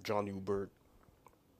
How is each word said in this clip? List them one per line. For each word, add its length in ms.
John 240
Hubert. 400